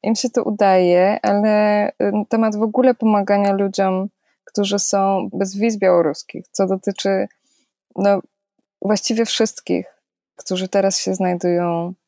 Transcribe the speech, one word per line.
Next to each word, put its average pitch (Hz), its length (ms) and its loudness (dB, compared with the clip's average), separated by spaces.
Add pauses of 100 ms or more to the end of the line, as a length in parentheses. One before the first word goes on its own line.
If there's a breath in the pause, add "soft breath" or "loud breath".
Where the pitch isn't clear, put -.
Im 220 120 0
się 247 140 -4
to 240 140 -2
udaje, 185 760 4
ale, 208 680 2
y, 202 220 -2 (180)
temat 220 260 0
w 208 60 -2
ogóle 240 320 2
pomagania 202 600 2
ludziom, 196 540 -2 (380)
którzy 202 340 -2
są 196 540 0
bez 190 220 -4
wiz 220 220 -2
białoruskich, 175 720 0
co 190 160 -2
dotyczy, 196 600 -4 (680)
no, 196 240 2 (600)
właściwie 220 440 0
wszystkich, 185 600 -2 (500)
którzy 185 320 -6
teraz 196 320 0
się 190 140 -4
znajdują 175 800 -2 (140)